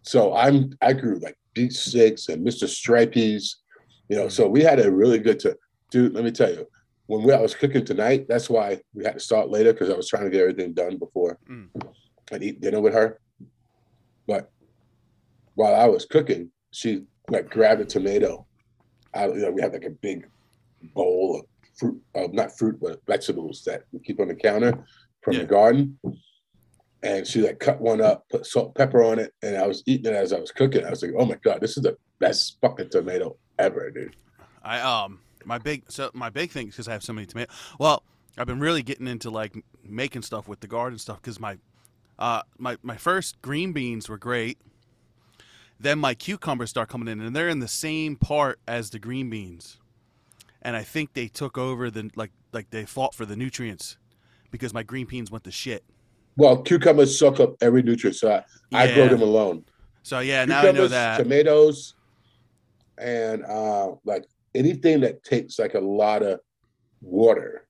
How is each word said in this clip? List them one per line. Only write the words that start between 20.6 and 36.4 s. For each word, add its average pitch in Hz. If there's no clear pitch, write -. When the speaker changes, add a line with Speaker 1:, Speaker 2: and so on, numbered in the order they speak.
Speaker 1:
bowl 90
of -
fruit, -
uh, 92
not -
fruit, 110
but 82
vegetables 85
that -
we 131
keep -
on 90
the 85
counter 110
from -
Speaker 2:
Yeah. 92
Speaker 1:
the 82
garden. 120
And 98
she, 110
like, -
cut -
one 113
up, 107
put -
salt, -
pepper 131
on 113
it, 107
and 101
I 95
was 95
eating 127
it 110
as 95
I 90
was -
cooking. 135
I 85
was 87
like, 87
"Oh 120
my 101
God, 101
this 110
is 139
the -
best -
fucking 123
tomato 90
ever, -
dude." -
Speaker 2:
I, 120
um, 110
my 117
big, 139
so 135
my 120
big 156